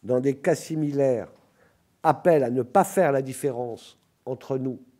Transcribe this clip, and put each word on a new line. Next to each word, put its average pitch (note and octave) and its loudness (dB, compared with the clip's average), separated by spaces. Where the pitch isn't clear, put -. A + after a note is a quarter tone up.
dans B2 -2
des C3+ -2
cas E3+ 0
similaires, C#3 -2
appelle D#3+ 4
à A#2+ 0
ne B2 -2
pas F#3+ 4
faire F3+ 2
la C#3 2
différence B2 -8
entre C3 -6
nous C3 -6